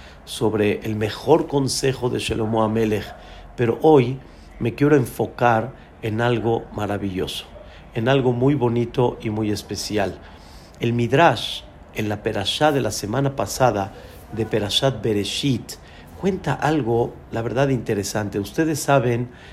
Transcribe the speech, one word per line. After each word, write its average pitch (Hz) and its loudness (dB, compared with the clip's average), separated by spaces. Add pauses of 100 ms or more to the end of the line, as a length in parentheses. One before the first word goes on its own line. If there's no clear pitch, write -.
(260)
sobre 104 0
el 110 -6
mejor 127 2
consejo 131 0
de 117 -2
Shlomo 113 0
Amelech. 107 0 (500)
Pero 117 0
hoy 135 6 (400)
me 117 -2
quiero 147 4
enfocar 120 2 (260)
en 110 -2
algo 117 0 (100)
maravilloso, 98 -4 (480)
en 117 0
algo 127 4
muy 131 4
bonito 120 0
y 113 -4
muy 107 0
especial. 101 -4 (640)
El 120 0
Midrash, 120 2 (340)
en 107 -4
la 104 -4
Perashá 110 0
de 135 0
la 110 -2
semana 131 -2
pasada, 101 0 (380)
de 110 -4
Perashat 107 0
Bereshit, 113 -2 (460)
cuenta 180 -2
algo, 120 0 (180)
la 117 -4
verdad, 123 0
interesante. 107 -2
Ustedes 156 0
saben, 123 2 (240)